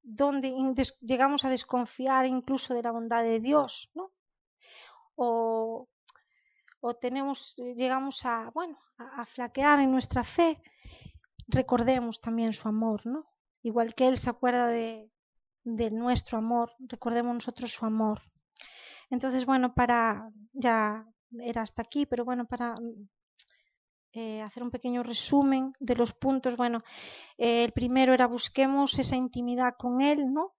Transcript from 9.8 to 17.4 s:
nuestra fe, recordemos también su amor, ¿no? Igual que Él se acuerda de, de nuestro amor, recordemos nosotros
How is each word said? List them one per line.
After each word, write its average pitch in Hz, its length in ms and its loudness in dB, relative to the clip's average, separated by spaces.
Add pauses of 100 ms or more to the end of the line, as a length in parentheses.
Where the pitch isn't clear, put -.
nuestra 254 320 0
fe, 330 380 2 (840)
recordemos 247 720 2
también 226 340 -2
su - 140 -6
amor, 214 380 0
¿no? 285 200 -6 (380)
Igual 226 320 0
que 254 120 4
Él 254 100 4
se - 120 -2
acuerda 247 380 0
de, 226 420 -4 (580)
de 226 240 -2
nuestro 240 460 0
amor, 233 420 0
recordemos 240 540 -2
nosotros 240 400 -6